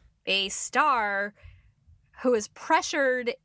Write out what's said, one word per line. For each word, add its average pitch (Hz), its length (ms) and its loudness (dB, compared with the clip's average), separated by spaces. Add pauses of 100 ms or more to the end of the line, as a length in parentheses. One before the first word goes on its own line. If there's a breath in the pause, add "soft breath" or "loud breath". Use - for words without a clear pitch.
(260)
a 196 240 0
star 208 840 0 (880 soft breath)
who 247 120 4
is 214 140 -2
pressured 269 840 0 (120)